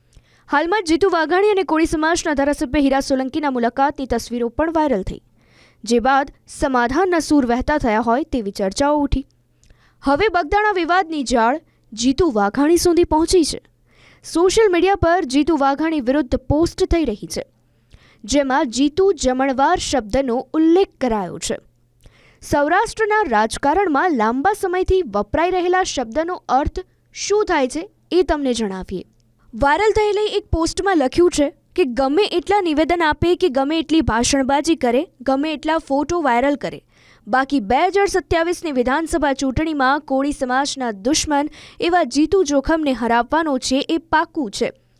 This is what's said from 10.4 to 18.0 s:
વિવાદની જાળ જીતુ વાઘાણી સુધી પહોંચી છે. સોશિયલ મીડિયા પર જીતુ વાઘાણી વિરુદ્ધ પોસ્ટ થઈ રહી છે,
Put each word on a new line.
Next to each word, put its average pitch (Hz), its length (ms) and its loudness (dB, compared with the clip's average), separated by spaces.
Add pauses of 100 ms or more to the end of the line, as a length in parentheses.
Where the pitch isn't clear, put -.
વિવાદની 330 480 0
જાળ 240 400 0 (260)
જીતુ 226 380 0
વાઘાણી 254 500 2
સુધી 349 260 4
પહોંચી 320 380 2
છે. - 140 -6 (680)
સોશિયલ 381 460 2
મીડિયા 359 300 2
પર 339 260 2
જીતુ 285 300 2
વાઘાણી 285 460 0
વિરુદ્ધ 262 340 0 (100)
પોસ્ટ 330 400 0
થઈ 330 180 0
રહી 208 240 -6
છે, - 140 -8 (840)